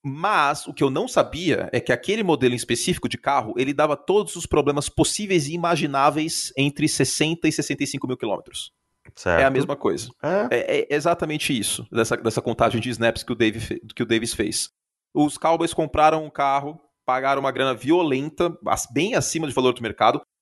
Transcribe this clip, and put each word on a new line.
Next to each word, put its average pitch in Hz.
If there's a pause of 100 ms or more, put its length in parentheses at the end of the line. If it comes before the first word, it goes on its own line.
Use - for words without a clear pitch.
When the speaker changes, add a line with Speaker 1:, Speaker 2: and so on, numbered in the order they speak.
Speaker 1:
Mas 151
o 147
que 143
eu 139
não 160
sabia 151
é 123
que -
aquele 208
modelo 131
em -
específico -
de 117
carro, 131
ele 131
dava 147
todos 190
os 170
problemas 143
possíveis 170
e 160
imagináveis 151
entre 143
sessenta 156
e 147
sessenta 147
e -
cinco 135
mil 127
quilômetros. - (420)
Speaker 2:
Certo. 87
Speaker 1:
É 135
a 135
mesma 135
coisa. - (140)
Speaker 2:
É. 196
Speaker 1:
É, -
é -
exatamente 156
isso, 113
dessa, 113
dessa 113
contagem 117
de 110
snaps 113
que -
o -
Dave 110
fe-, - (140)
que -
o 120
Davis 113
fez. - (440)
Os 147
Cowboys 165
compraram 156
um 151
carro, 139 (280)
pagaram 135
uma 135
grana 127
violenta, 156 (100)
as-, -
bem 190
acima 160
de 127
valor 127
do 120
mercado. 110 (220)